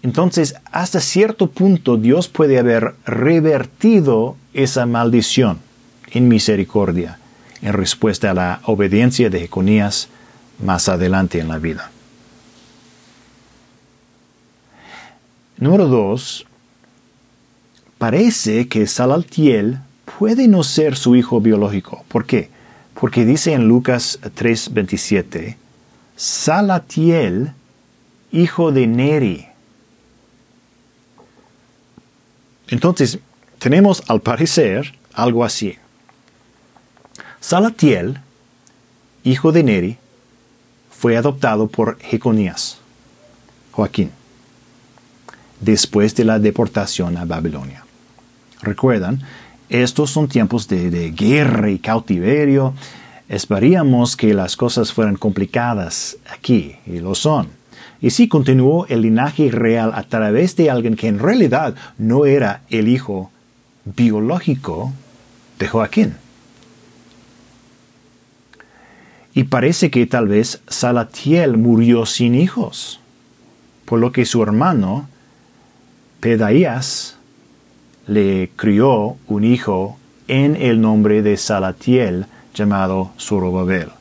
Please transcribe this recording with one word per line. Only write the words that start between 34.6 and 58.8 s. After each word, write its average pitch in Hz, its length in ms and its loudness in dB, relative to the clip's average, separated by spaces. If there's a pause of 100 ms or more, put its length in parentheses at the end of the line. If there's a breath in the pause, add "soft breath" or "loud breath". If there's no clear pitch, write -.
algo 117 280 0
así. 107 360 -6 (1600 loud breath)
Salatiel, 147 800 0 (1040)
hijo 131 280 2
de 165 100 4
Neri, 107 360 0 (920)
fue 117 260 0
adoptado 120 520 0
por 110 320 -4
Jeconías, 107 760 -4 (960)
Joaquín, - 380 -2 (1500 loud breath)
después 107 540 0
de 117 100 0
la 110 140 2
deportación 101 800 -2
a 87 80 -8
Babilonia. 78 640 -8 (720)
Recuerdan, 107 640 -2 (480 loud breath)
estos 123 400 0
son 151 180 -2
tiempos 113 400 -2
de, 90 220 -2
de 85 220 -6
guerra 107 580 0
y 92 80 -4
cautiverio. 131 960 0 (540 loud breath)
Esperaríamos 120 880 2
que 107 180 2
las 92 220 -4
cosas 120 360 -2
fueran 104 240 0
complicadas 101 1000 -4 (140)
aquí, 90 440 -2 (100)
y 87 140 -10
lo 92 160 -6
son. 143 340 -2 (540 loud breath)
Y - 80 2
sí 240 160 4
continuó 135 600 2